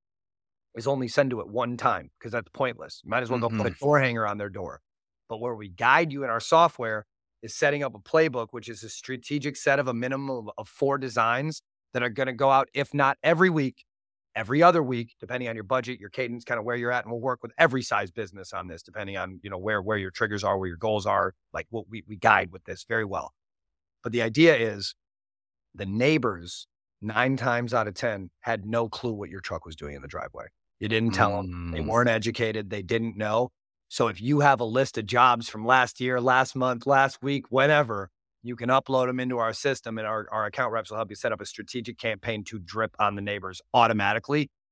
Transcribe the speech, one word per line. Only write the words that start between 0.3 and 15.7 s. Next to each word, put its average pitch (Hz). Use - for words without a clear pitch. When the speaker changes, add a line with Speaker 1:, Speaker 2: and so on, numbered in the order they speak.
Speaker 1:
is 117
only 131
send 139
to 117
it 95
one 120
time 98
'cause 113
that's 113
pointless. 113
You -
might 123
as 113
well 123
go 117
put 110
a 113
Speaker 2:
Mm-hmm. 98
Speaker 1:
door 147
hanger 117
on 104
their 104
door. 95
But 110
where 120
we 104
guide 135
you 139
in 123
our 113
software 120
is 113
setting 143
up 123
a 104
playbook, 127
which 117
is 107
a 110
strategic 139
set 139
of 131
a 123
minimum 135
of, 117
of 107
four 139
designs 123
that 123
are 123
gonna 127
go 135
out, 131
if 135
not 139
every 170
week, 143
every 113
other 170
week, 120
depending 123
on 113
your 107
budget, 123